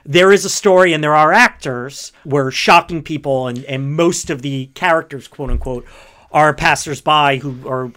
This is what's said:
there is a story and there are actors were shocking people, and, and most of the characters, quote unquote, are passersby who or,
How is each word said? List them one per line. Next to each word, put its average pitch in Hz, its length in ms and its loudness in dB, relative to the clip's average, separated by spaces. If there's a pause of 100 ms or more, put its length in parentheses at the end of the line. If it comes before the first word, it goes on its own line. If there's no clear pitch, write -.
there 175 280 4
is 196 120 4
a 185 60 -6
story 185 420 4
and 156 120 -2
there 151 100 2
are 156 180 4
actors 139 800 -2 (120)
were 135 260 -2
shocking 170 520 2
people, 139 440 -4
and, 123 200 -8
and 139 280 -6
most 170 360 -2
of 135 120 -6
the 139 320 -6
characters, 160 540 -2
quote 131 220 -10
unquote, 123 360 -6 (480)
are 151 200 4
passersby 151 880 0
who 131 160 -10 (100)
or, 127 280 -6